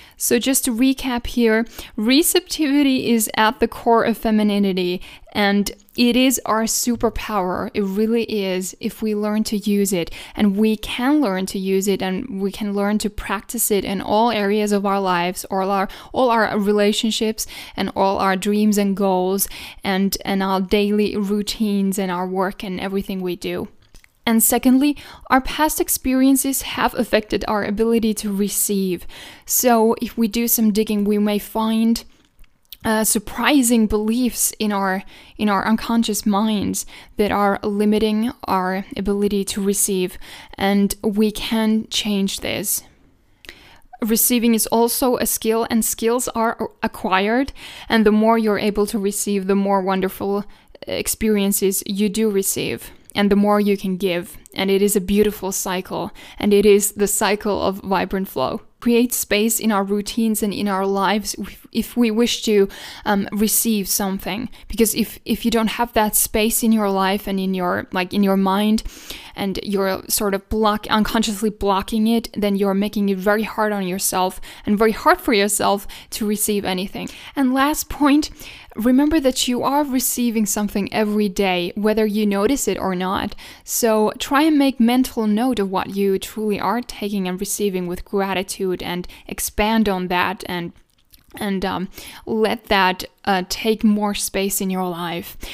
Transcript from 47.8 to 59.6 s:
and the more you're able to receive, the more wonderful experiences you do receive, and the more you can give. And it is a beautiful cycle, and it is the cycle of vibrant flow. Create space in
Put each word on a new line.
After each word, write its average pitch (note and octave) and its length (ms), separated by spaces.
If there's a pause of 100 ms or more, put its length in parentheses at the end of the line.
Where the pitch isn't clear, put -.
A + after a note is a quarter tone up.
and A3 160
the G#3 80
more A3 240
you're G#3+ 200
able G#3 280
to A3 120
receive, G3+ 500
the G3 80
more G3 260
wonderful F#3+ 640 (420)
experiences G3 1000
you G#3 220
do G#3+ 220
receive, G3 600 (260)
and G#3 140
the G3+ 60
more G#3 240
you G3+ 180
can F#3+ 180
give. F3+ 440 (160)
And F#3+ 160
it G3 100
is G3+ 140
a G3+ 60
beautiful G3+ 500
cycle, F#3 580 (300)
and G#3 120
it G3+ 140
is G3+ 280
the G3+ 140
cycle G#3 540
of F#3+ 200
vibrant F#3+ 460
flow. - 340 (180)
Create A#3+ 340
space G#3+ 460
in A3 120